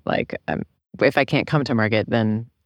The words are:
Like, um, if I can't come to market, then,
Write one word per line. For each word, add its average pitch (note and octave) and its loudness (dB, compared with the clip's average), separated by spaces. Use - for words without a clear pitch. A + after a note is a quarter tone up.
Like, - -2
um, - -4
if C#3 4
I C#3 4
can't C3 0
come C#3+ 0
to C3+ -2
market, A2 2
then, A2 0